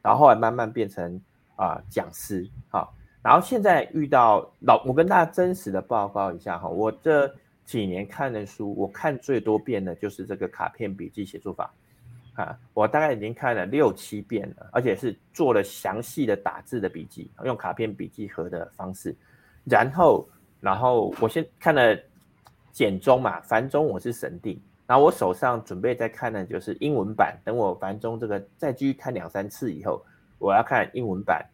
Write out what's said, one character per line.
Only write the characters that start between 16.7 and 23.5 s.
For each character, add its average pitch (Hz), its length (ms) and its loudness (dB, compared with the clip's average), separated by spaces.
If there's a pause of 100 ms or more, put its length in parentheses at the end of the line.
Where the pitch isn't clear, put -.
的 92 80 -2
笔 80 160 -10
记， - 260 -18 (140)
用 127 100 -2
卡 - 160 -6
片 110 220 -4
笔 98 160 -10
记 104 180 -12
盒 87 220 -8
的 87 160 -8 (100)
方 92 180 -10
式。 - 220 -12 (480)
然 120 300 6
后， 151 340 6 (320)
然 98 160 0
后 120 460 2
我 113 80 4
先 160 180 -2 (120)
看 160 140 4
了 120 220 6 (760)
简 98 280 0
中 127 220 6
嘛， 90 200 -2
繁 123 280 0